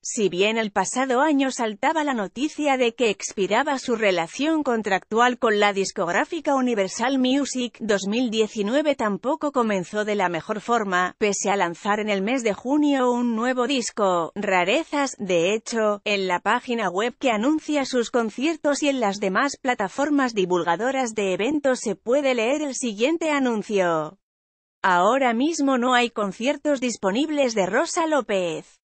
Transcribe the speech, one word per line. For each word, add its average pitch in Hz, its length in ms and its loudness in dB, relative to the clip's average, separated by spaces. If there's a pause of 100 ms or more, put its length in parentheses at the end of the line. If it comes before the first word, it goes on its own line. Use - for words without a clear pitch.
Si 202 220 0
bien 208 300 0
el 220 120 -2
pasado 254 500 0
año 277 280 2
saltaba 262 540 -2
la 285 100 -2
noticia 262 640 -2
de 240 160 2
que 233 160 0
expiraba 220 680 -2
su 240 160 -2
relación 220 640 0
contractual 226 800 0
con 214 200 2
la 202 140 4
discográfica 196 800 -2
Universal 247 640 0
Music, 254 640 0
dos 202 280 0
mil 233 220 0
diecinueve 220 640 0
tampoco 262 580 -2
comenzó 208 540 0
de 208 80 -2
la 190 160 0
mejor 180 320 -4
forma, 196 560 0
pese 202 320 0
a 202 60 2
lanzar 202 440 -2
en 214 100 -4
el 196 120 0
mes 240 220 -2
de 214 100 0
junio 277 560 2
un 240 260 0
nuevo 247 300 0
disco, 202 720 0
Rarezas. 220 800 0
De 190 380 2
hecho, 214 500 -2
en 202 220 -2
la 175 120 0
página 233 520 -2
web 214 260 -2
que 262 140 0
anuncia 285 520 0
sus 247 280 -2
conciertos 277 720 -2
y 285 60 2
en 269 100 -2
las 202 200 -2
demás 214 400 0
plataformas 254 760 0
divulgadoras 190 800 0
de 196 180 0
eventos 254 460 0
se 202 160 -4
puede 262 400 2
leer 254 260 0
el 277 140 -6
siguiente 269 560 0
anuncio. 190 880 0 (640)
"Ahora 220 500 4
mismo 277 460 0
no 247 160 2
hay 240 160 2
conciertos 254 680 -2
disponibles 254 760 0
de 190 100 2
Rosa 311 400 0
López". 190 760 -2 (100)